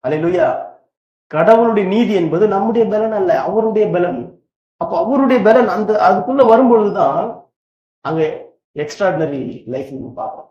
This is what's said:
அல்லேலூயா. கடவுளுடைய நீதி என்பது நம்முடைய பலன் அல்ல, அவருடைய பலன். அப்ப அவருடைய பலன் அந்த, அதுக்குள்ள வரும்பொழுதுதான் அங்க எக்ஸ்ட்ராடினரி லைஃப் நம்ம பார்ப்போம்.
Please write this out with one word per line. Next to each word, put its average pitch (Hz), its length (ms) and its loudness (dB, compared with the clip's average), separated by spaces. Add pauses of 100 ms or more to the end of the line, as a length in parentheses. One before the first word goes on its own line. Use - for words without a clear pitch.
அல்லேலூயா. 165 400 0 (800)
கடவுளுடைய 214 640 2
நீதி 214 240 0
என்பது 175 340 0
நம்முடைய 214 400 0
பலன் 214 240 -2
அல்ல, 175 300 0
அவருடைய 208 500 0
பலன். 165 560 -4 (280)
அப்ப - 220 -6
அவருடைய 254 440 2
பலன் 226 260 4
அந்த, 208 260 -2
அதுக்குள்ள 214 540 2
வரும்பொழுதுதான் 220 1000 2 (520)
அங்க 156 500 -4 (220)
எக்ஸ்ட்ராடினரி 147 920 -4
லைஃப் 131 260 -10
நம்ம 120 240 -14
பார்ப்போம். - 360 -12